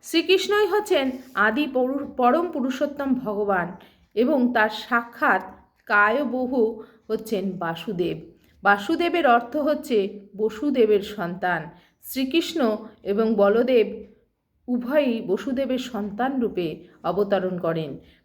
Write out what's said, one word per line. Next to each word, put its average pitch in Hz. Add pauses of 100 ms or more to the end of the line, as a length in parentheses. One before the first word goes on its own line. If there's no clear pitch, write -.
শ্রীকৃষ্ণই 370
হচ্ছেন 320 (220)
আদি 226
পরু-, 254
পরম 302
পুরুষোত্তম 277
ভগবান 202 (380)
এবং 247
তার 220
সাক্ষাৎ 240 (440)
কায়বহু 233 (260)
হচ্ছেন 196
বাসুদেব। 170 (440)
বাসুদেবের 320
অর্থ 240
হচ্ছে 262 (180)
বসুদেবের 220
সন্তান। 175 (340)
শ্রীকৃষ্ণ 262 (260)
এবং 220
বলদেব 214 (560)
উভয়ই 247
বসুদেবের 247
সন্তান 240
রূপে 180 (160)
অবতরণ 185
করেন। 165 (280)